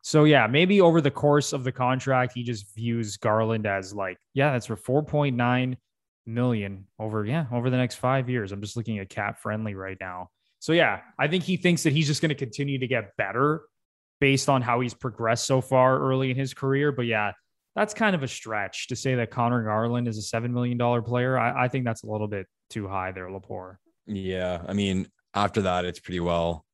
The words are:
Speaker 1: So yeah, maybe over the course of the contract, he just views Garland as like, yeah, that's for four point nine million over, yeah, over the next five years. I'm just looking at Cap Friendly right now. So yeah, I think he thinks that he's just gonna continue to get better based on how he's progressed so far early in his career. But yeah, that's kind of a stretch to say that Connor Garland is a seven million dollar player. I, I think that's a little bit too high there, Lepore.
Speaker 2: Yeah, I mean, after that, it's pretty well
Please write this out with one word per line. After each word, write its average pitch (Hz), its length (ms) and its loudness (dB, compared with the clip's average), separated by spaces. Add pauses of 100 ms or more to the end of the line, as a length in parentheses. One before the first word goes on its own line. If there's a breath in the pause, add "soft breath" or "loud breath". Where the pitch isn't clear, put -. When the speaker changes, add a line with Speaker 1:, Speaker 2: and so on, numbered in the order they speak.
Speaker 1:
So 151 220 6
yeah, 139 220 8
maybe 180 320 4
over 170 220 8
the 139 100 2
course 147 400 2
of 135 120 -4
the 131 80 -4
contract, 127 640 0
he 123 80 -6
just 110 320 -8
views 117 420 -4
Garland 110 480 2
as 95 280 -4
like, 95 240 -6 (160)
yeah, 139 180 2
that's 123 160 -4
for 113 80 -6
four 131 260 0
point 147 340 -2
nine 123 420 0 (500)
million 110 580 -4 (140)
over, 107 260 -4
yeah, 147 260 -2
over 123 200 0
the 127 60 2
next 123 180 0
five 127 340 0
years. 107 220 -4
I'm 101 100 -8
just 107 160 -8
looking 110 220 -6
at 98 100 -10
Cap 107 300 -6
Friendly 107 340 -4
right 95 260 -10
now. 92 300 -12 (300)
So 156 140 0
yeah, 123 260 4 (180)
I 143 100 2
think 175 160 0
he 180 140 0
thinks 175 260 2
that 147 100 4
he's 156 120 2
just 143 160 0
gonna 151 140 0
continue 139 420 -6
to 127 100 -2
get 110 300 -2
better 127 460 0 (560)
based 135 280 4
on 135 140 4
how 120 200 0
he's 120 120 -4
progressed 117 540 -2
so 131 140 4
far 131 380 4
early 131 300 0
in 127 80 -2
his 135 160 -4
career. 139 380 0
But 120 160 -2
yeah, 107 240 0 (440)
that's 208 180 0
kind 208 220 2
of 139 80 -2
a 131 40 -4
stretch - 640 -8
to 123 80 -4
say 131 180 0
that 117 160 -2
Connor 120 320 0
Garland 117 460 0
is 107 80 -6
a 107 40 -8
seven 117 320 -4
million 123 240 -2
dollar 120 240 2
player. 123 360 0
I, 123 260 2
I 127 60 2
think 127 160 -2
that's 113 180 -4
a 110 40 -14
little 107 200 -4
bit 101 180 -6 (240)
too 104 180 -6
high 95 260 -6
there, 92 160 -10
Lepore. 95 480 -12 (280)
Speaker 2:
Yeah, 92 600 -4
I 92 60 -6
mean, 98 340 0 (260)
after 101 280 2
that, 90 240 0
it's 90 160 -8
pretty 90 180 -6
well 85 540 0